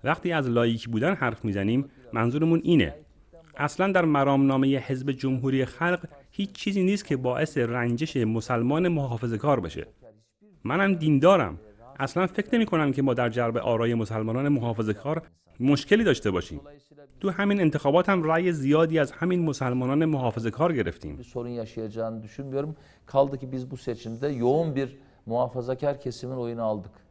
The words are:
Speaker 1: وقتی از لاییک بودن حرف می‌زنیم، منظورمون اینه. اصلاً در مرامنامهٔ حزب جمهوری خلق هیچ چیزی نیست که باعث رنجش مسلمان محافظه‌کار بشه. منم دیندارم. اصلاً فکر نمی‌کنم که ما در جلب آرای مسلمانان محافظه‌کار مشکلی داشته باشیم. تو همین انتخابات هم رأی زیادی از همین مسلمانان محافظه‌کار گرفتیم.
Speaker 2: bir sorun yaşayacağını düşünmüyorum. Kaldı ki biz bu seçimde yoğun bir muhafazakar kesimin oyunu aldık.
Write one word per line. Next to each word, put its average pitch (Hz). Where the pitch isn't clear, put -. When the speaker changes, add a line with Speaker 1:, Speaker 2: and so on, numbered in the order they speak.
Speaker 1:
وقتی 160
از 147
لاییک 117
بودن 117
حرف 120
می‌زنیم، 104
منظورمون 151
اینه. 131
اصلاً 185
در 185
مرامنامهٔ 139
حزب 131
جمهوری 131
خلق 175
هیچ 196
چیزی 196
نیست 196
که 143
باعث 123
رنجش 120
مسلمان 120
محافظه‌کار 127
بشه. 82
منم 190
دیندارم. 156
اصلاً 170
فکر 196
نمی‌کنم 170
که 131
ما 135
در 120
جلب 117
آرای 117
مسلمانان 113
محافظه‌کار 120
مشکلی 143
داشته 135
باشیم. 82
تو 196
همین 202
انتخابات 151
هم 185
رأی 165
زیادی 156
از 135
همین 175
مسلمانان 131
محافظه‌کار 127
گرفتیم. 85
Speaker 2:
bir 123
sorun 120
yaşayacağını 113
düşünmüyorum. 139
Kaldı 139
ki 127
biz 131
bu 135
seçimde 113
yoğun 143
bir 135
muhafazakar 127
kesimin 127
oyunu 117
aldık. 104